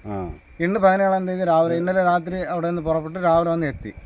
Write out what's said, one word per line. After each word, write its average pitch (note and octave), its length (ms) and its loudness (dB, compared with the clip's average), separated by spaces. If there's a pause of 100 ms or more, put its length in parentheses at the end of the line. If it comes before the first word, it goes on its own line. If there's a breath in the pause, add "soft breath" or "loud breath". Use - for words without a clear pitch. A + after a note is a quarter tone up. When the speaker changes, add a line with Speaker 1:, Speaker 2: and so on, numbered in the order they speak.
(160)
Speaker 1:
ആ. - 20 -4 (480)
Speaker 2:
ഇന്ന് G3 200 0
പതിനേഴാം F#3+ 440 2
തീയതി F#3 220 -4
രാവിലെ, E3 300 4
ഇന്നലെ F#3 280 0
രാത്രി F3 300 0 (140)
അവിടെ E3+ 180 -2
നിന്ന് F3 160 -4
പുറപ്പെട്ട് D#3+ 400 -2
രാവിലെ E3+ 260 4
വന്ന് E3 200 0
എത്തി. - 180 -12 (140)